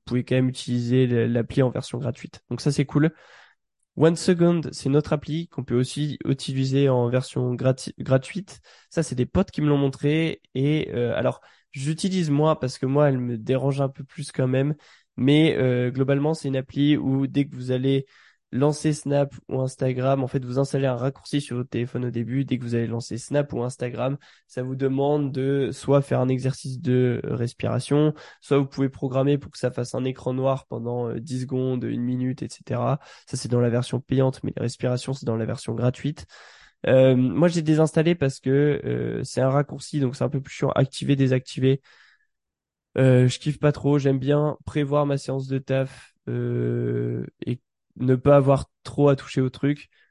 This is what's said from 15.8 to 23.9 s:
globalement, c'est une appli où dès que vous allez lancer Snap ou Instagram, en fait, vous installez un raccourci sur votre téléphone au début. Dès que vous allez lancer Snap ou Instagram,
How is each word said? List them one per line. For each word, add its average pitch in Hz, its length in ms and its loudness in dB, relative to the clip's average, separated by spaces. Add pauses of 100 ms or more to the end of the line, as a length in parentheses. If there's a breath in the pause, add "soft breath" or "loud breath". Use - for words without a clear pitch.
globalement, 139 420 0
c'est 156 160 -6
une 135 80 -2
appli 143 400 2
où 135 300 0
dès 139 200 0
que 147 80 -16
vous 127 160 -6
allez 135 360 0 (440 soft breath)
lancer 147 420 0
Snap 143 420 -2 (140)
ou 131 120 -4
Instagram, 131 600 0
en 123 40 -2
fait, 131 180 -4
vous 123 140 -4
installez 139 280 0
un 127 100 0
raccourci 135 440 -4
sur 120 160 -8
votre 123 140 -6
téléphone 123 360 -4
au 120 40 -4
début. 120 340 -4
Dès 131 140 -2
que 127 60 -8
vous 117 100 -4
allez 117 120 0
lancer 113 300 -6
Snap 143 360 -2
ou 120 100 -4
Instagram, 123 560 -4 (280 soft breath)